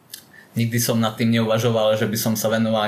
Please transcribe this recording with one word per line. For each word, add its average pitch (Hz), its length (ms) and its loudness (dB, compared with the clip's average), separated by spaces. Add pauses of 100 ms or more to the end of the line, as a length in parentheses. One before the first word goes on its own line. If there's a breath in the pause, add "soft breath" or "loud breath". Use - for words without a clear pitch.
(540 loud breath)
Nikdy 113 240 0
som 117 240 0
nad 110 160 -2
tým 117 160 2
neuvažoval, 110 640 2
že 113 80 0
by 107 120 -2
som 113 200 -2
sa - 80 -2
venoval 110 420 0